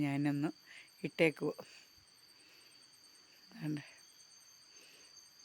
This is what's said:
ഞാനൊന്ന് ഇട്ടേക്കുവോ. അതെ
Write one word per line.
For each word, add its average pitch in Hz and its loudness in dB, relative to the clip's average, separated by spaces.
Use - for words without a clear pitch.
ഞാനൊന്ന് 143 2
ഇട്ടേക്കുവോ. 156 2
അതെ 151 -2